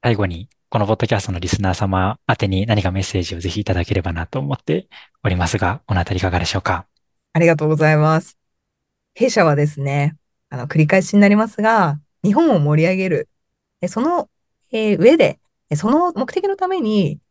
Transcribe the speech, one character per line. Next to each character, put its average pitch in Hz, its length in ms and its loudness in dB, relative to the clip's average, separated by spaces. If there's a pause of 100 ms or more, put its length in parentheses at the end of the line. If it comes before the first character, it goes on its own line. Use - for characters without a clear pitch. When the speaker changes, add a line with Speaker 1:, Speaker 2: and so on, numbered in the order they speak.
Speaker 1:
最 120 120 2
後 101 120 0
に、 85 220 -8 (200)
こ - 100 -2
の 104 80 0
ポ 107 60 0
ッ 110 40 2
ド 110 120 -2
キ 123 80 2
ャ 98 40 -2
ス - 60 -8
ト - 60 -6
の 87 80 -6
リ 90 80 -6
ス - 120 -2
ナ 95 120 0
ー - 20 0
様 98 540 -2
宛 - 80 2
て 107 120 -2
に 95 160 0
何 107 180 0
か 92 100 -2
メ 95 80 -2
ッ - 20 -4
セ - 160 -4
ー 90 60 -2
ジ 92 100 -10
を 85 60 -10
ぜ 87 100 -4
ひ 104 100 -6
い 95 40 -4
た 95 100 -2
だ 87 100 -2
け - 80 -6
れ 95 100 0
ば 85 100 -4
な 82 160 -6
と 131 100 -8
思 139 160 -4
っ - 20 -8
て 175 300 -4 (380)
お 123 40 0
り 92 60 0
ま 87 140 -2
す 104 100 -2
が、 92 280 -4
こ 107 80 -2
の 90 60 2
あ 85 40 0
た 98 100 -4
り 92 40 -2
い - 20 -2
か 92 100 0
が 87 80 -2
で 85 60 -2
し - 100 -6
ょ 95 60 -2
う - 20 -20
か？ 87 240 -4 (460)
Speaker 2:
あ 160 80 0
り 170 80 4
が 165 80 4
と 156 80 -4
う 151 40 0
ご 156 60 2
ざ 156 160 2
い 156 60 4
ま 156 240 2
す。 - 180 -16 (760)
弊 247 160 2
社 196 140 4
は 151 120 4
で 147 100 2
す 147 140 -6
ね、 143 360 -2 (320)
あ 131 100 -12
の、 127 100 -10
繰 - 100 -2
り 156 80 6
返 190 160 2
し - 120 -6
に 202 60 6
な 202 80 6
り 208 60 4
ま 220 140 0
す - 120 -10
が、 202 380 2 (240)
日 202 120 2
本 302 200 4
を 170 60 2
盛 151 220 2
り 170 60 2
上 190 80 0
げ 190 120 -2
る。 156 200 -2 (520)
で、 180 80 -4
そ 202 120 -4
の、 330 280 -2 (420)
え 220 220 0
ー、 185 80 0
上 269 160 6
で、 175 240 2 (300)
え、 151 40 -2
そ 202 160 -2
の 339 220 2
目 262 180 -6
的 381 160 -4
の 392 100 -2
た 370 120 -4
め 381 120 -2
に 208 380 0 (120)